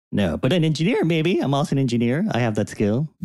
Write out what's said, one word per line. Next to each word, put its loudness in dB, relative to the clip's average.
No, 0
but 0
an 2
engineer, 0
maybe. 0
I'm -2
also 0
an 2
engineer. 0
I -2
have 0
that -2
skill. -2